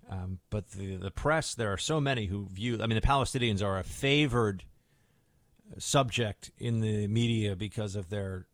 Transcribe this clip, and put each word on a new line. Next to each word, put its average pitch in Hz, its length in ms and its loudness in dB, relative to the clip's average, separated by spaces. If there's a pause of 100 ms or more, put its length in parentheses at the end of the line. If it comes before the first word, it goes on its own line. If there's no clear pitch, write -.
Um, 92 300 -8 (100)
but - 220 -6
the, 98 260 -8
the 92 140 -8
press, - 440 0
there 110 160 -2
are 95 60 0
so 156 240 0
many 131 240 0
who 101 260 -4
view, 107 300 -2
I 113 60 0
mean, 113 80 2
the 110 120 4
Palestinians 117 560 2
are 98 140 0
a 90 60 -2
favored 123 800 2 (1120)
subject 120 800 0
in 117 240 0
the 107 260 0
media 110 480 2
because 101 400 -6
of 95 140 -6
their 95 440 -6